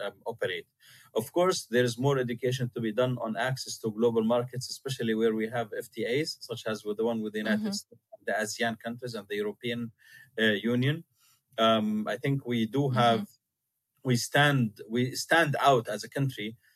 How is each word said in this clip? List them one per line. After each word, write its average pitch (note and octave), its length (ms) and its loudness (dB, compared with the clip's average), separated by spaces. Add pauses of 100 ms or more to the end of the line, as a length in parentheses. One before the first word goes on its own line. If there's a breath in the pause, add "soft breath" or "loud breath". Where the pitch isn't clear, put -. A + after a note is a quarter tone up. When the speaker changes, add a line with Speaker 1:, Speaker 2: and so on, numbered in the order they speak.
Speaker 1:
um, G2 60 -8 (160)
operate. F#2 400 -6 (480 loud breath)
Of A2+ 160 -2
course, F3+ 400 2
there A#2+ 120 4
is A#2+ 140 -2
more C#3 220 2
education B2+ 560 -2
to A#2+ 60 -4
be A2+ 100 0
done B2 280 0
on A2+ 160 -6
access B2+ 440 -4
to A2+ 100 -4
global A2+ 340 2
markets, B2 460 -2
especially A2+ 460 -4
where A2 180 2
we A2 160 -2
have A#2 260 -4
F - 140 -8
T A2 160 -6
As, C#3 360 -2
such A2+ 260 -10
as G#2+ 180 -4
with G#2 120 -4
the A2+ 80 2
one A2+ 180 0
with G#2 100 -6
the G#2+ 60 -6
United G#2+ 220 0
Speaker 2:
Mm-hmm. G#2+ 100 -2
Speaker 1:
States, - 320 -10 (240)
the G#2+ 60 0
asean A2 440 -2
countries, A#2+ 380 -8
and G2+ 120 -10
the G#2 100 -4
European, A#2 540 -4 (480 loud breath)
uh, A2 40 2
Union. B2 640 2 (520 soft breath)
Um, G#2+ 500 4
I G#2 100 -2
think C#3 280 -2
we A#2 220 0
do C3+ 140 0
Speaker 2:
Mm-hmm. C3 180 2
Speaker 1:
have, A#2+ 280 4 (760)
we B2+ 120 2
stand, C3+ 720 2
we B2 280 -2
stand D3+ 440 2
out B2+ 280 6
as G#2+ 160 -6
a - 60 -14
country A#2 480 -4 (180)